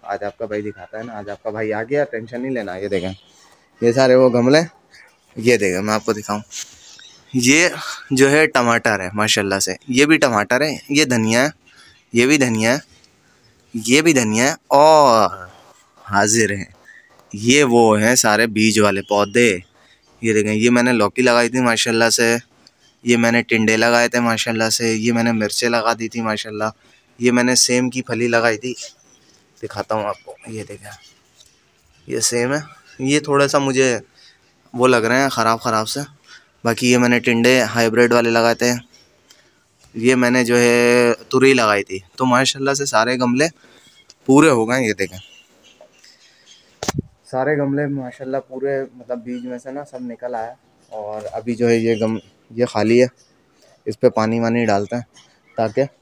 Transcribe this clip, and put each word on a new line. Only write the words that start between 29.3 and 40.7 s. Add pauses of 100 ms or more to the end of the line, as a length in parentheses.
दिखाता
हूँ
आपको। (120)
ये
देखें (1200)
ये
सेम
है, (360)
ये
थोड़ा
सा
मुझे (760)
वो
लग
रहे
हैं
ख़राब
ख़राब
से। (640)
बाकी
ये
मैंने
टिंडे (100)
हाइब्रिड
वाले
लगाए
थे, (1200)
ये
मैंने
जो
है (180)